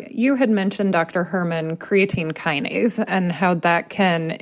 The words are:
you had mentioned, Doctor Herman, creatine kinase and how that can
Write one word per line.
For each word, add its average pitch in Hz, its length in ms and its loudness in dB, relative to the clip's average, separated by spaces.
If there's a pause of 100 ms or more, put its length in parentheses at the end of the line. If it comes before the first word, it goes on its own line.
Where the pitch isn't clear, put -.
you 262 280 0
had 247 140 2
mentioned, 196 420 0
Doctor 170 320 0
Herman, 170 540 -2
creatine 190 540 0
kinase 190 760 -2
and 180 240 0
how 180 220 2
that 170 340 2
can 165 540 0